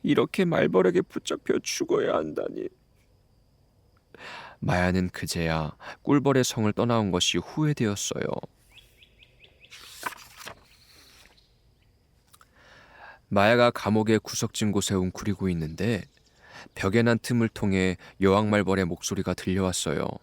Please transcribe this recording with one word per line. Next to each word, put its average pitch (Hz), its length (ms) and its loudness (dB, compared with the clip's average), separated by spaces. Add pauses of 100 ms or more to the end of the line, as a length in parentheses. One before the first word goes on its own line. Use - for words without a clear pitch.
"이렇게 147 400 2
말벌에게 175 600 4
붙잡혀 - 560 -4
죽어야 - 560 -2
한다니." - 520 -6 (1900)
마야는 92 500 2
그제야 80 680 -4 (240)
꿀벌의 135 420 2
성을 107 300 -2
떠나온 113 380 0
것이 87 260 0
후회되었어요. 120 880 -4 (4000)
마야가 117 420 6
감옥의 107 480 2
구석진 - 520 -4
곳에 101 240 0
웅크리고 92 540 -2
있는데 87 540 -4 (680)
벽에 101 300 2
난 117 160 4
틈을 113 300 0
통해 92 480 0 (240)
여왕 101 280 4
말벌의 95 360 2
목소리가 90 500 -4
들려왔어요. 92 720 -2 (160)